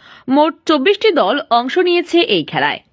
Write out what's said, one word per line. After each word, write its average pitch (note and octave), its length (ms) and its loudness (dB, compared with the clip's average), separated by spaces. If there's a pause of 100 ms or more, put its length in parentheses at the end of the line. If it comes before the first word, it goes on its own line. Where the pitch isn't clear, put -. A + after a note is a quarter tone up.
(300)
মোট D4+ 260 2 (100)
চব্বিশটি G4 460 2
দল B3+ 280 0 (100)
অংশ A#3+ 280 0
নিয়েছে F4 420 0
এই F#3+ 240 0
খেলায়। D3 360 -4 (120)